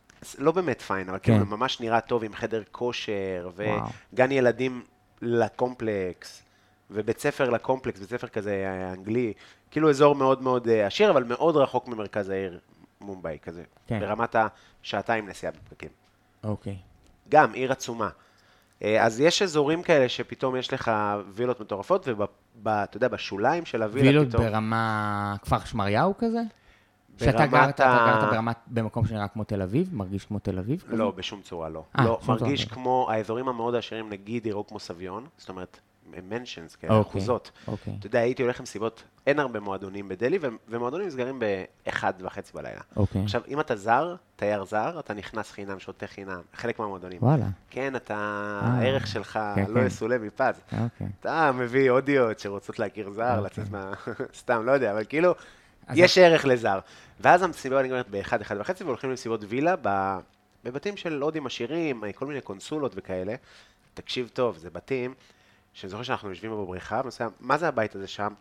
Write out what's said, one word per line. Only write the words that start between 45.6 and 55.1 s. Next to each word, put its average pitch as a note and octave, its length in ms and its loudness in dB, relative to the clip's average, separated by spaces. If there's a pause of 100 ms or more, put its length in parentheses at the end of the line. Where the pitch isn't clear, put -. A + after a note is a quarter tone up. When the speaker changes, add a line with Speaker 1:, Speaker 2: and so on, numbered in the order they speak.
Speaker 1:
שותה - 260 -12
חינם, F#2+ 340 -10 (140)
חלק A#2 240 -6
מהמועדונים. F#2 440 -8
Speaker 2:
וואלה. A#2 240 4 (240)
Speaker 1:
כן, C3+ 260 -6
אתה, G#2 180 -8 (480)
Speaker 2:
אה. A2+ 60 0
Speaker 1:
הערך B2 380 2
שלך A2 320 -6 (160)
Speaker 2:
כן, G2 140 0
Speaker 1:
לא A#2 120 2
Speaker 2:
כן. B2+ 60 4
Speaker 1:
יסולא A2+ 320 -2
מפז. A2 420 -2 (240)
Speaker 2:
אוקיי. G2+ 220 -6 (140)
Speaker 1:
אתה D3 320 2
מביא B2+ 380 4
הודיות C3 480 4
שרוצות G2+ 400 -8
להכיר G2+ 320 -6
זר, A2+ 280 0
Speaker 2:
אוקיי. G2+ 60 -2 (200)
Speaker 1:
לצאת G2 80 -8
מה-, G2 200 -8 (260)
<laughs> - 220 -10
סתם, A2+ 260 0
לא C3 60 4
יודע, B2 200 4
אבל G#2+ 160 -2
כאילו, E3 260 4 (520)